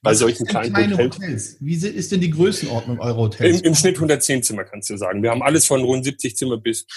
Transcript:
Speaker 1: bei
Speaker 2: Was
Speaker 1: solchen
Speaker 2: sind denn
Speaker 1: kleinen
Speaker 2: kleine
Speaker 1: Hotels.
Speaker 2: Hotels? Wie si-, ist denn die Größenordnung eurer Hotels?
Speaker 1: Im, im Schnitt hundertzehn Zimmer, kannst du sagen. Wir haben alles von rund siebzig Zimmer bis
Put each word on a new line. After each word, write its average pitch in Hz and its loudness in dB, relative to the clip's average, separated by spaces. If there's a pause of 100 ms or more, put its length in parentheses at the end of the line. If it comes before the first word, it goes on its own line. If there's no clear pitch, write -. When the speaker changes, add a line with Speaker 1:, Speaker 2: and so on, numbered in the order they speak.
Speaker 1:
bei 107 2
Speaker 2:
Was 110 4
Speaker 1:
solchen 117 2
Speaker 2:
sind - -10
denn 110 -2
Speaker 1:
kleinen - -6
Speaker 2:
kleine 196 2
Speaker 1:
Hotels. 127 0
Speaker 2:
Hotels? 156 -10
Wie 156 -4
si-, 170 -4
ist - -6
denn 190 0
die 175 0
Größenordnung 135 -2
eurer 117 -2
Hotels? 165 2
Speaker 1:
Im, 165 4
im 160 6
Schnitt 180 4
hundertzehn 139 2
Zimmer, 101 -4
kannst - -12
du 104 -6
sagen. 98 -2
Wir 117 2
haben 123 0
alles 143 4
von 135 2
rund 127 0
siebzig 135 -6
Zimmer 127 -2
bis 113 -4 (120)